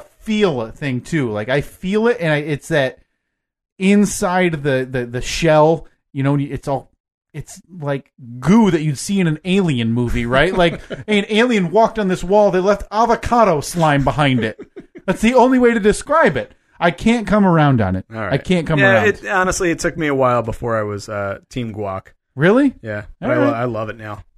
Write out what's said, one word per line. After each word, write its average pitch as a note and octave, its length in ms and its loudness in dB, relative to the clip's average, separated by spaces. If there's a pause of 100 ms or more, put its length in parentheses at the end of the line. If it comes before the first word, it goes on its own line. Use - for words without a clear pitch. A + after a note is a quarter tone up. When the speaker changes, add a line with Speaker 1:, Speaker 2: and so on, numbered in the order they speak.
(200)
Speaker 1:
feel E3+ 500 -2
thing, B2+ 300 -6
too. C3 320 -4
Like, G#2 160 -6
I C#3 140 0
feel G#3 440 -4
it, A#3+ 140 0
and D#3+ 120 0
I, D3 40 2
it's D3 320 -6
that C#3 320 -2 (760)
inside F#3 840 2
the, C3 260 0
the, B2+ 180 -4
the A#2+ 140 -8
shell, D#3 680 2 (260)
you C#3 100 -4
know, C#3 160 2
it's C3+ 300 -6
all, C3 240 -6 (400)
it's D#3 360 -16
like C#3+ 440 -8 (280)
goo G3 300 4
that E3+ 100 0
you'd D3+ 180 -2
see G3 220 -2
in F3+ 60 2
an D#3 180 -2
Alien D#3+ 480 0
movie, A#2+ 340 0
right? C#3 280 2
Like, F3 260 0 (100)
Speaker 2:
<laughs> - 0 - (160)
Speaker 1:
an G#3 220 0
alien G#3+ 420 2
walked A3 280 2
on G3+ 100 -2
this F3+ 160 -4
wall, G3+ 260 4
they F#3 100 0
left G3+ 300 0
avocado A3 720 2
slime D3 440 0
behind C3 380 0
it. A2 160 -6 (480)
That's F#3+ 140 -4
the A#3 140 4
only B3+ 240 6
way A#3+ 160 4
to A3+ 60 -2
describe G#3 560 2
it. - 180 -8 (260)
I E3+ 100 2
can't A3 360 -2
come G3+ 200 2
around D3 340 4
on F#2 160 -2
it. - 140 -8
Speaker 2:
All A2+ 60 -14
right. G#2 160 -6
Speaker 1:
I C#3+ 60 0
can't F3 280 -2
come D#3 120 0
Speaker 2:
Yeah, G3 140 4 (120)
Speaker 1:
around. - 40 0
Speaker 2:
it, G3+ 180 -4
honestly, F#3 440 0
it D#3+ 80 -2
took E3 180 -4
me E3 120 -4
a C#3+ 60 0
while B2 280 2
before A2+ 360 -4
I G#2+ 40 -2
was, G#2 260 -8
uh, G2+ 400 -8
Team A2+ 260 -8
Guac. F#2+ 340 -10 (280)
Speaker 1:
Really? A3+ 460 2
Speaker 2:
Yeah. G#2 240 -10 (140)
Speaker 1:
All C3 80 -6
Speaker 2:
But - 20 -2
I - 80 0
lo-, B2 80 2
Speaker 1:
right. A#2 80 0
Speaker 2:
I A#2 100 -4
love A2 240 -6
it G#2+ 80 -10
now. G#2+ 260 -14 (160)